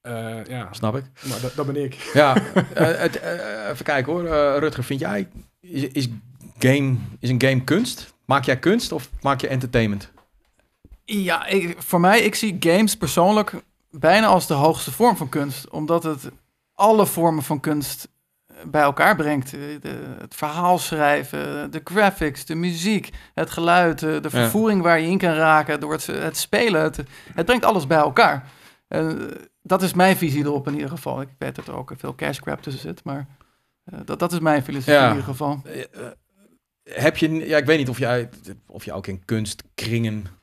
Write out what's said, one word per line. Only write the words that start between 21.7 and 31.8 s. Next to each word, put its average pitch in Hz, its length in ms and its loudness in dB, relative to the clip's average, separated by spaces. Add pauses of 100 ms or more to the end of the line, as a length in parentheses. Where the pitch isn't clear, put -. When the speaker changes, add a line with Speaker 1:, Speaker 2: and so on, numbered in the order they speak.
Speaker 3:
de 156 140 -8
graphics, 185 600 0
de 160 100 -8
muziek, 175 560 -2 (240)
het 160 160 -4
geluid, 170 520 2
eh, 160 80 -2
de 156 120 -2
Speaker 2:
Ja. 156 80 -6
Speaker 3:
vervoering 190 520 2
waar 165 180 4
je 160 80 -2
in 185 100 2
kan 180 160 2
raken 151 460 4
door 151 120 -6
het, 160 140 -6
het 156 300 -6
spelen. 208 460 2
Het, 156 200 -2 (320)
het 165 120 -2
brengt 247 180 2
alles 190 220 2
bij 160 120 4
elkaar. 147 520 2 (380)
Eh, 160 180 -4 (560)
dat 185 200 0
is 165 120 0
mijn 180 220 6
visie 147 280 0
erop 143 220 -2
in 147 80 -4
ieder 147 140 -6
geval. 135 320 -8
Ik 131 80 -10 (100)
weet 135 180 -8
dat - 100 -14
er - 100 -12
ook 131 200 -12